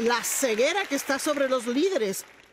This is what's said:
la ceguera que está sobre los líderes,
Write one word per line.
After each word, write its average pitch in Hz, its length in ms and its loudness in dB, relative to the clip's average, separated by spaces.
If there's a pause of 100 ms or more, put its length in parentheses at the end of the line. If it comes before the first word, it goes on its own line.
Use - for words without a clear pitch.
la 233 220 2
ceguera 269 600 0
que - 80 -6
está 277 240 -2
sobre 285 300 0
los 254 180 0
líderes, 240 580 0 (280)